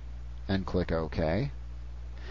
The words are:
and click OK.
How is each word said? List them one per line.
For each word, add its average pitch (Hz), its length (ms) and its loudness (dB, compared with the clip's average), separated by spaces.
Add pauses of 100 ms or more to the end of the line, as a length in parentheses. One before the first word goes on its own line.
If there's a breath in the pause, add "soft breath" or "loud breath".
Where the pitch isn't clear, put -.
(480)
and 95 160 4
click 90 260 2
OK. 82 600 4 (800 loud breath)